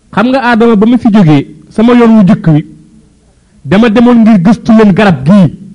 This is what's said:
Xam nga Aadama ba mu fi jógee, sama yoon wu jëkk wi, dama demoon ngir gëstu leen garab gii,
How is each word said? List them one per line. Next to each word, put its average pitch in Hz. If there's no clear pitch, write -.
Xam 208
nga 262
Aadama 233
ba 202
mu 240
fi 247
jógee, 156
sama 233
yoon 233
wu 208
jëkk 180
wi, 156
dama 196
demoon 240
ngir 214
gëstu 226
leen 220
garab 170
gii, 185